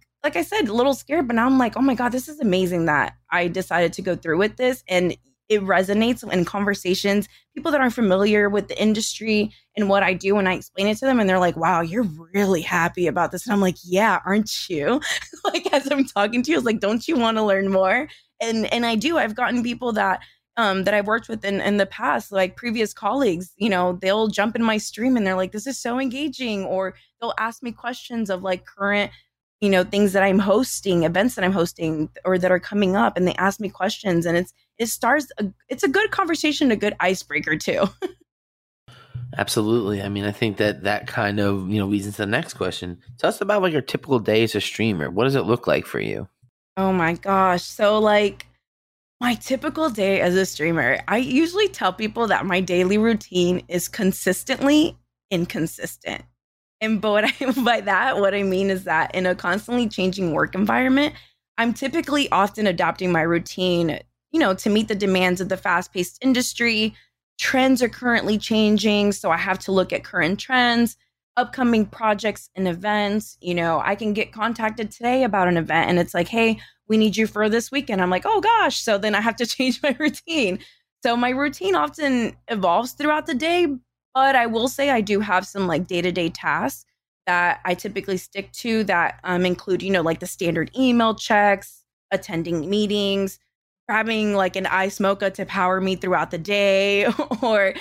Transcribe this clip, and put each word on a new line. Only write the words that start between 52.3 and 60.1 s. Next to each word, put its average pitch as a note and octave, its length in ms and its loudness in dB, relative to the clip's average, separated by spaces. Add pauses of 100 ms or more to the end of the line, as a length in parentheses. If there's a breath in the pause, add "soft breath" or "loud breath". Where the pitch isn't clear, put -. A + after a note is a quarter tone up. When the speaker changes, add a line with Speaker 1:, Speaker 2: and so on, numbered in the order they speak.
Speaker 1:
my F#3 140 0
daily F#3 380 2
routine F#3 680 2
is F3 200 -4
consistently C4 1080 0 (320)
inconsistent. - 920 -6 (580)
And A3 200 -2
but G#3+ 100 0
what G#3 140 4
I, C4+ 260 -2
<laughs> C4 120 0
by A3+ 180 2
that, G3+ 380 0
what G3 140 2
I G3+ 100 0
mean G3 260 0
is F#3 160 -2
that D#3+ 300 0
in F#3 100 -2
a F3+ 100 2
constantly G#3+ 520 -2
changing F#3 460 -2